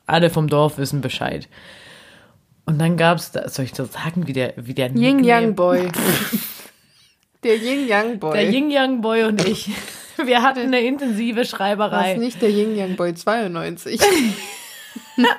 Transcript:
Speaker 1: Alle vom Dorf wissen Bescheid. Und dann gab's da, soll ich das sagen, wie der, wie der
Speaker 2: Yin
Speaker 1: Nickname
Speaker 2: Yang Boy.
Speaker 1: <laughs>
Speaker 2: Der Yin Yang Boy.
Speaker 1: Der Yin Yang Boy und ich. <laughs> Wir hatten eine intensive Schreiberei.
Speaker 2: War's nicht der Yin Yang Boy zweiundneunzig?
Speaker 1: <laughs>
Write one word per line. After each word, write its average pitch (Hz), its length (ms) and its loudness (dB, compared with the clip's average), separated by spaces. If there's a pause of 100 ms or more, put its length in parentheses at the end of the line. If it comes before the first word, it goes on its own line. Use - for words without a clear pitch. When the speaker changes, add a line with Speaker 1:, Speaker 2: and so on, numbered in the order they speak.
Speaker 1:
Alle 165 240 4
vom 156 180 0
Dorf 147 280 2
wissen 139 260 -4
Bescheid. - 460 -6 (1160)
Und 156 140 0
dann 165 160 2
gab's 170 340 2
da, - 180 -6
soll 131 180 -4
ich - 60 -10
das 131 200 -8
sagen, 165 340 -6
wie 135 60 -4
der, 127 240 -2
wie 127 180 -10
der 131 140 -2
Speaker 2:
Yin 135 60 -4 (240)
Speaker 1:
Nickname 262 100 4
Speaker 2:
Yang 226 260 4
Boy. 180 380 2
Speaker 1:
<laughs> - 1500 -6
Speaker 2:
Der 226 120 4
Yin 262 320 -2
Yang 214 300 0
Boy. 156 140 -4
Speaker 1:
Der 156 200 2
Yin 285 200 2
Yang 262 300 2
Boy 226 200 2
und 208 240 2
ich. 202 240 -4 (260)
<laughs> - 280 -8
Wir 240 180 4
hatten 262 180 2
eine 247 200 2
intensive 240 680 -2
Schreiberei. 196 680 0
Speaker 2:
War's 226 40 -2
nicht 233 240 -4
der 214 80 4
Yin 214 260 0
Yang 185 200 -4
Boy 175 180 -2
zweiundneunzig? 175 880 -4
Speaker 1:
<laughs> 403 60 6 (1300)